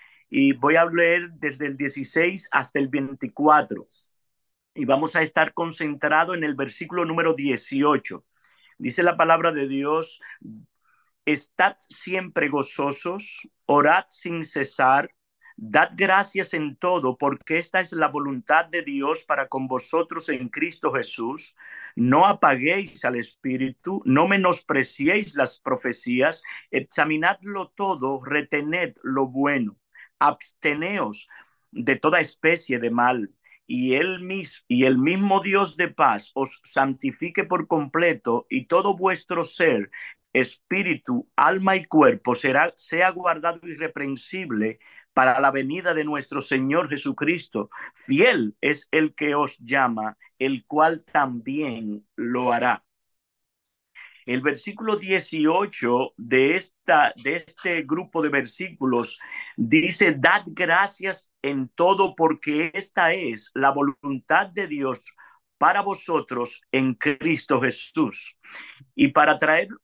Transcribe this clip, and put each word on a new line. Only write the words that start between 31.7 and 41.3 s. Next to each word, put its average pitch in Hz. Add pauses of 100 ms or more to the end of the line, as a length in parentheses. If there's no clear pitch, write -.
de 123
toda 160
especie 160
de 117
mal, 120 (360)
y 127
él 180
mis-, 180
y 123
el 131
mismo 190
Dios 196
de 170
paz 120
os 135
santifique 139
por 170
completo, 156
y 135
todo 190
vuestro 175
ser, 135 (400)
espíritu, 135